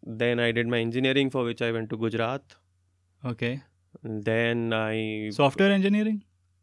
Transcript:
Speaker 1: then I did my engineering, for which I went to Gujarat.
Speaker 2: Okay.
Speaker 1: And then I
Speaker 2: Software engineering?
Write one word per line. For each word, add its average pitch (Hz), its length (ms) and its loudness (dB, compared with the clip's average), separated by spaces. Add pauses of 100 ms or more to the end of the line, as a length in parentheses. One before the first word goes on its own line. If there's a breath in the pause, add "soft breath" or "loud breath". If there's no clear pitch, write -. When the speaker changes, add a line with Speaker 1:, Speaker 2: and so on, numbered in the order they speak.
Speaker 1:
then 120 380 0
I 117 100 2
did 117 160 0
my 120 120 0
engineering, 131 520 2
for 131 140 -2
which 117 180 -4
I 117 80 0
went 113 200 -4
to 113 60 -4
Gujarat. 113 600 -4 (680)
Speaker 2:
Okay. 123 380 -4 (400)
Speaker 1:
And 107 220 -8
then 117 480 0
I 110 580 -2
Speaker 2:
Software 143 400 4
engineering? 202 540 2 (380)